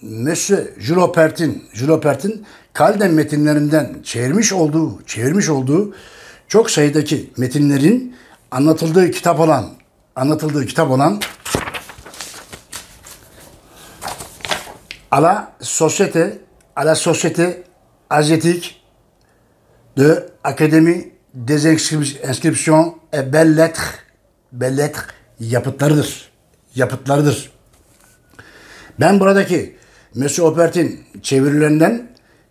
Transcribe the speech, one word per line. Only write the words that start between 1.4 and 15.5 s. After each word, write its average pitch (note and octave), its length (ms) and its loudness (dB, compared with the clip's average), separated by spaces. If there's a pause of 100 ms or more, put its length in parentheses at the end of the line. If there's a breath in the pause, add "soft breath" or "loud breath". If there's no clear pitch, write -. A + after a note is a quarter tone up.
Jules C#3 240 0
Opert'in D#3 480 -4 (280 loud breath)
Kalden G3 400 2
metinlerinden D3+ 920 0
çevirmiş D3 500 -2
olduğu, D#3 500 -2
çevirmiş D3 460 -2
olduğu D3+ 460 0 (520 loud breath)
çok A3 240 2
sayıdaki D3 680 0
metinlerin C#3+ 760 2 (360 loud breath)
anlatıldığı D#3+ 600 2
kitap E3+ 280 0
olan, D#3 300 2 (460)
anlatıldığı D3 500 -2
kitap D3+ 260 0
olan D#3 300 0 (4000)
A C#3 120 4
la F#3 280 0 (100)